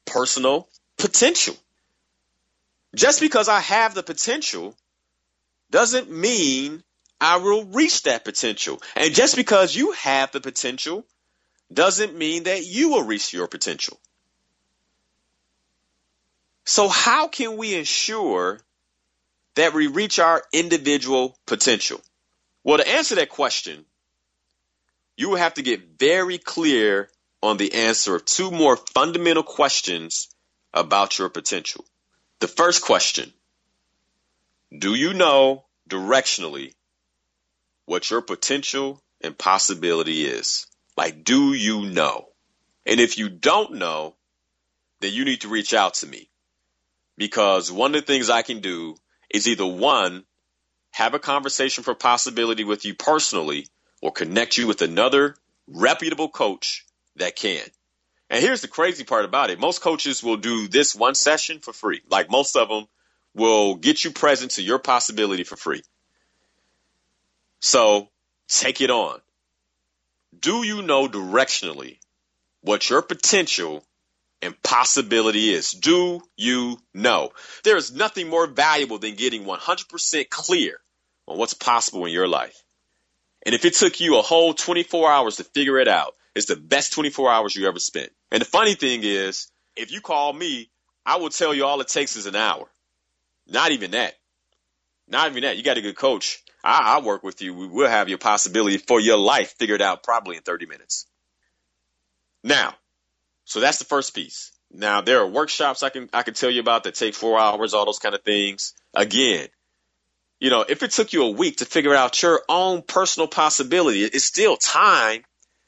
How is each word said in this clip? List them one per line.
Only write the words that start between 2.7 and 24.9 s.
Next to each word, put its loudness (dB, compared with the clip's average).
Just 4
because 2
I 4
have 2
the -4
potential -6
doesn't 2
mean -2
I 4
will 2
reach 0
that 0
potential. -4
And 0
just 4
because 4
you -2
have -2
the -6
potential -8
doesn't 2
mean -4
that -4
you 0
will 2
reach -6
your -6
potential. -8
So 4
how 2
can -6
we -4
ensure -2
that 2
we 2
reach -2
our 4
individual 0
potential? 0
Well, 6
to 2
answer 0
that 0
question, -4